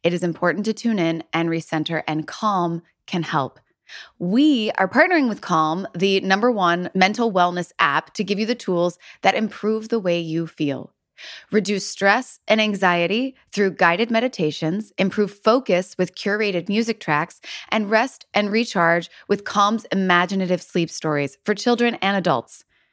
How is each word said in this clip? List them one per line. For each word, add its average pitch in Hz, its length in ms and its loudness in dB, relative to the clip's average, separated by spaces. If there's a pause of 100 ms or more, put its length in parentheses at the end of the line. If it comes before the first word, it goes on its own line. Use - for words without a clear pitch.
It 175 100 2
is 175 100 -2
important 175 420 0
to 220 80 -2
tune 220 260 -2
in 165 320 0
and 165 160 0
recenter, 165 580 -4
and 151 220 -4
Calm 175 540 -2 (260)
can 170 160 -4
help. 143 380 -4 (580)
We 226 580 2
are 190 120 2
partnering 302 400 4
with 202 100 -4
Calm, 165 560 0
the 190 240 2
number 202 320 2
one 180 420 2
mental 208 380 2
wellness 175 480 0
app, 156 360 0
to 208 100 -2
give 190 140 -2
you 220 60 0
the 208 100 0
tools 175 440 -2 (220)
that 190 140 4
improve 220 520 -2
the 233 120 -2
way 175 200 0
you 165 280 -4
feel. 143 440 -6 (580)
Reduce 202 380 0
stress 208 580 0
and 214 140 2
anxiety 202 760 0 (180)
through 196 180 2
guided 180 400 2
meditations, 202 840 -2
improve 196 340 0
focus 220 680 0
with 180 160 0
curated 202 540 -2
music 220 320 0
tracks, 151 400 -2 (300)
and 214 200 -2
rest 226 440 0
and 208 180 0
recharge 175 580 2 (200)
with 202 160 0
Calm's 208 480 0
imaginative 185 680 2
sleep 170 280 -2
stories 143 560 -4
for 208 100 0
children 240 460 0
and 196 160 0
adults. 165 480 -2 (280)